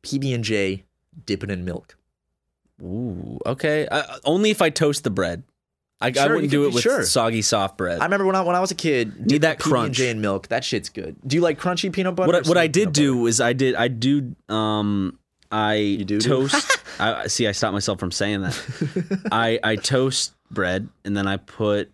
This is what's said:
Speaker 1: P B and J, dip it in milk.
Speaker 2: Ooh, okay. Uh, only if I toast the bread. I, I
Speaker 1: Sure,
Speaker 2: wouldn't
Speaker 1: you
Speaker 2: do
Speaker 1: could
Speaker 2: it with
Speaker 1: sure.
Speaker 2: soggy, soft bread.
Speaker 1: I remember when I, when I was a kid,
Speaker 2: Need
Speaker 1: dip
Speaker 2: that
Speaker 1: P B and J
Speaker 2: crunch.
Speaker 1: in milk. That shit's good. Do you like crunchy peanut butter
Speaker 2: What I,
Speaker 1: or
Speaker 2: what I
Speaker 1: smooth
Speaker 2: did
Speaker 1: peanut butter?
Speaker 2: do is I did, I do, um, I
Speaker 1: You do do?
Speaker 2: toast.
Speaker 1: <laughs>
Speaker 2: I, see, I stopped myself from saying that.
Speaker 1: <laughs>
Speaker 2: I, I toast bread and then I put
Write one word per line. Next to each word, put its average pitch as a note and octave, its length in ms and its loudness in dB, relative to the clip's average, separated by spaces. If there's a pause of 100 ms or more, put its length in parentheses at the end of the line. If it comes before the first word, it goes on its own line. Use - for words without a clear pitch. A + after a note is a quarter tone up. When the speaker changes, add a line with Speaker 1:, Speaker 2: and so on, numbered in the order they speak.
Speaker 1:
P C#3 160 -4
B C3+ 140 -2
and A#2 100 -2
J, G2 420 -2 (400)
dip G2+ 180 -4
it G2+ 80 -8
in F2+ 140 -6
milk. - 320 -10 (840)
Speaker 2:
Ooh, F2+ 640 -8
okay. D3+ 420 -2
Uh, C3+ 380 -4
only G3 260 4
if G#3 100 2
I E3 80 4
toast D3 340 0
the B2+ 60 -2
bread. F2+ 340 -4 (580)
I, A#2 60 0
I C3 40 0
Speaker 1:
Sure, C3+ 120 2 (120)
Speaker 2:
wouldn't D#3+ 80 0
Speaker 1:
you C#3+ 60 0
Speaker 2:
do C#3+ 160 4
Speaker 1:
could C3+ 60 4
Speaker 2:
it - 40 -4
with A#2+ 80 4
Speaker 1:
sure. B3+ 200 2
Speaker 2:
soggy, A2+ 380 2
soft G2+ 360 0
bread. F2 220 -2
Speaker 1:
I A#2 40 0
remember F#3+ 220 0
when F#3+ 100 2
I, F#3+ 60 2
when F3 140 0
I F3+ 40 2
was F#3 120 0
a F3 40 -6
kid, B2+ 420 0
Speaker 2:
Need A2 100 -4
Speaker 1:
dip C#3+ 160 4
Speaker 2:
that D#3+ 160 0
Speaker 1:
P D3+ 120 0
B C3+ 60 4
and A#2+ 160 -2
J B2+ 100 0
Speaker 2:
crunch. A#2+ 120 0
Speaker 1:
in G#2+ 60 -4
milk. G2 280 -2
That B2+ 140 -2
shit's - 260 -4
good. - 260 -10 (100)
Do C3 100 -2
you E3+ 60 4
like E3 180 0
crunchy F3+ 320 -2
peanut F#3 240 -2
butter F3+ 120 2
Speaker 2:
What E3+ 80 4
I, F3 40 6
Speaker 1:
or - 100 2
Speaker 2:
what F3 80 6
I E3 80 6
Speaker 1:
smooth D#3 80 0
Speaker 2:
did F3+ 60 4
Speaker 1:
peanut F#3+ 140 2
butter? C#3+ 120 4
Speaker 2:
do B2 220 2
is A2+ 140 2
I A#2+ 120 4
did, C3 220 2
I A#2 120 2
do, B2+ 480 0 (140)
um, G#2 680 0 (340)
I G#2+ 240 2
Speaker 1:
You G2+ 300 0
do G#2 140 -2
do? A2 80 0
Speaker 2:
toast. C#3 520 0 (100)
Speaker 1:
<laughs> - 100 -16
Speaker 2:
I, G2 280 -2
see, A2 200 0
I G#2 60 0
stopped G2+ 200 -2
myself G2+ 260 -2
from F2+ 120 -4
saying G2+ 300 -2
that. E3 840 -6
Speaker 1:
<laughs> - 40 -4
Speaker 2:
I, A2+ 320 0
I A2 140 0
toast C3 560 -2 (180)
bread F#2+ 380 -2 (160)
and G2+ 100 -2
then G2 120 0
I G2 100 -2
put G#2 560 -2